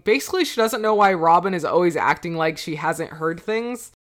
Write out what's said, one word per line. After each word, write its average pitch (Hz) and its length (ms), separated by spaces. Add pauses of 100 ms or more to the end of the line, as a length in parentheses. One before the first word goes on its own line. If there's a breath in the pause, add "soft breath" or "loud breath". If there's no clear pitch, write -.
basically 277 400
she - 100
doesn't 220 260
know 220 120
why 202 200
Robin 175 400
is 160 120
always 160 320
acting - 400
like 160 200
she 160 180
hasn't 160 340
heard 160 280
things, 233 540 (160)